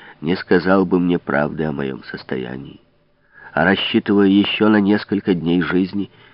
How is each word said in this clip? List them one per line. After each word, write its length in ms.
не 140
сказал 500
бы 140
мне 180
правды 460
о 80
моем 320
состоянии. 760
А 120
рассчитывая 640
еще 400
на 120
несколько 540
дней 260
жизни, 500